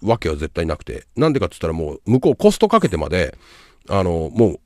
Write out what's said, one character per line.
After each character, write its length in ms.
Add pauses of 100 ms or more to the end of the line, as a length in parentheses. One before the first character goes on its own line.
わ 160
け 100
は 80
絶 180
対 120
な 100
く 80
て、 220 (100)
な 140
ん 40
で 60
か 60
っ 40
て 40
言 60
っ 20
た 60
ら 60
も 200
う 120
向 140
こ 120
う 40
コ 160
ス 60
ト 100
か 140
け 80
て 80
ま 100
で、 300 (500)
あ 160
の、 300
も 200
う 120